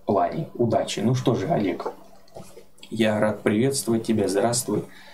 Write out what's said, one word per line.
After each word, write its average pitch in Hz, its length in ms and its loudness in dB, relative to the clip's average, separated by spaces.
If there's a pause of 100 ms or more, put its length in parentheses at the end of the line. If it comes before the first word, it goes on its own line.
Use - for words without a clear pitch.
плане. 92 480 0
Удачи». - 480 0
Ну 120 140 2
что 127 200 0
же, 98 140 -2
Олег, 104 420 -2 (1000)
я 110 300 2
рад 107 220 0
приветствовать 113 640 2
тебя. 104 260 2
Здравствуй. 101 560 0 (280)